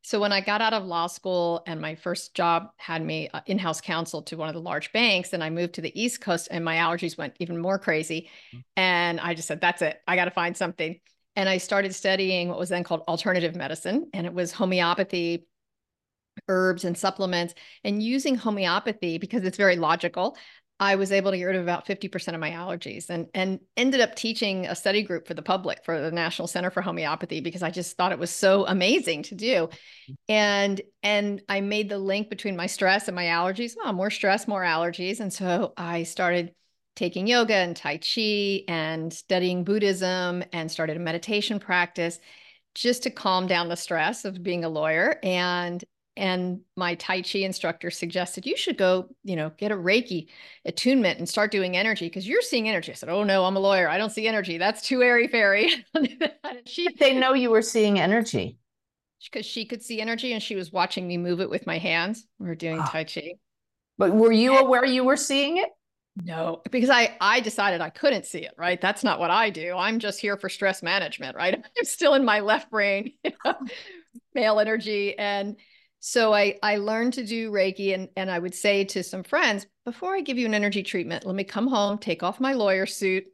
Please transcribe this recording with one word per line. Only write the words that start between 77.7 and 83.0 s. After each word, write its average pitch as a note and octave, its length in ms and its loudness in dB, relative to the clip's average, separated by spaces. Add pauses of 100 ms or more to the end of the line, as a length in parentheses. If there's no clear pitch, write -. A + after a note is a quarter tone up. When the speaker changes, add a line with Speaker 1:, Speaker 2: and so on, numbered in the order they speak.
Speaker 1:
and, F#3 200 -8
and F#3+ 140 -4
I F3+ 80 -2
would F3+ 160 -4
say G3+ 320 2
to G3 160 -4
some F#3+ 220 -8
friends, A#3+ 420 0 (200)
"Before F4+ 300 -6
I F#4+ 60 0
give C#4 160 -4
you B3 80 0
an A3 80 0
energy G#3 300 0
treatment, E3+ 420 -4
let F#3+ 100 -4
me G3 80 -2
come G#3 220 -2
home, G#3 320 2
take F3+ 240 -4
off F3+ 180 -4
my C4+ 140 0
lawyer G3 320 2
suit F#3+ 480 -2